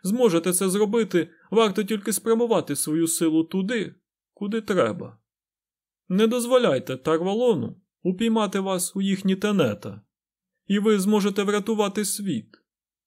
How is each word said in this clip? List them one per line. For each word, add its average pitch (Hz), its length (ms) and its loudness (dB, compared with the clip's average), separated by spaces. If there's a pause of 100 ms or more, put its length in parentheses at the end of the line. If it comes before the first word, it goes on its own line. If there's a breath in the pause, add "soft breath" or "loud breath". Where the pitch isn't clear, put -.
зможете 185 500 2
це 190 160 0
зробити, 202 600 0 (200 soft breath)
варто 214 340 2
тільки 214 280 -4
спрямувати 226 640 0
свою 160 300 -2
силу 160 380 0
туди, 190 500 -4 (400)
куди 208 260 -6
треба. 120 580 -2 (880)
Не 202 180 4
дозволяйте 226 720 2
Тарвалону 180 840 0 (220)
упіймати 202 580 0
вас 190 360 -4
у 196 40 -2
їхні 190 360 0
тенета, 139 640 -2 (680)
і 196 120 0
ви 214 200 4
зможете 202 440 0
врятувати 208 600 -2
світ. 190 560 -6 (460)